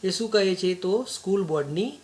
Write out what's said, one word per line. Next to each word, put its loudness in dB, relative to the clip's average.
એ 0
શું -2
કહે 4
છે? 0
તો -2
સ્કૂલ -2
બોર્ડની -2